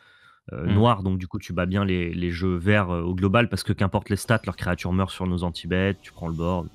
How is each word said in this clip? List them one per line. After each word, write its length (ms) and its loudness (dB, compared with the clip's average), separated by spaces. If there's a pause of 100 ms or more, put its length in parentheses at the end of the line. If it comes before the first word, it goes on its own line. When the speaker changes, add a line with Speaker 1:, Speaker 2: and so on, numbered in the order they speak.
(520)
Speaker 1:
Euh, 140 -6
Speaker 2:
Hmm. 80 2
Speaker 1:
noirs, 280 4
donc 160 0
du 100 -6
coup, 100 -8
tu 140 -12
bats 140 0
bien 180 2
les, 300 0
les 160 -2
jeux 260 0
verts, 340 2
euh, 120 -2
au 120 -2
global, 360 4
parce 120 -2
que 120 -2
qu'importe 340 0
les 80 0
stats, 300 0
leurs 100 -6
créatures 360 -4
meurent 180 0
sur 160 -6
nos 160 -2
anti-bêtes, 580 -2
tu 120 -20
prends 160 -10
le 60 -4
board, 400 -2